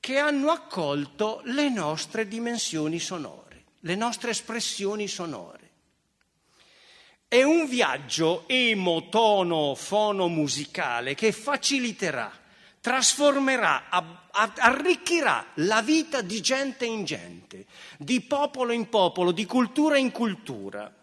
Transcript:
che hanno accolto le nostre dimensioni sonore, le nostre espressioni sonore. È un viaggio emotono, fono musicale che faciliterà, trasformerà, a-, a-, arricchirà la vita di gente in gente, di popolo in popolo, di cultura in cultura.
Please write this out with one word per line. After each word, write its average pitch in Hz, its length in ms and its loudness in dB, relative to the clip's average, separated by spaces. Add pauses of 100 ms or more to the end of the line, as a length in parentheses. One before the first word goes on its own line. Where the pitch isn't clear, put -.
che 269 180 -2
hanno 294 320 2
accolto 180 920 -2
le 285 240 0
nostre 196 580 -4
dimensioni 202 720 -4
sonore, - 640 -10 (160)
le 170 140 -6
nostre 233 360 -4
espressioni 208 760 -6
sonore. 143 640 -10 (1600)
È 247 140 6
un 311 260 4
viaggio 160 800 0
emotono, 190 1300 2
fono 202 520 0
musicale 139 880 -2
che 214 180 2
faciliterà, 208 1000 -4 (480)
trasformerà, 262 1120 2
a-, 175 400 -4
a-, 208 260 0
arricchirà 269 1000 2
la 208 260 2
vita 285 400 0
di 202 180 -6
gente 262 460 -2
in 220 180 -4
gente, 87 640 -12 (320)
di 226 240 -2
popolo 277 500 0
in 233 160 -2
popolo, 180 440 4
di 170 120 -2
cultura 277 540 2
in 262 120 2
cultura. 196 800 -6 (100)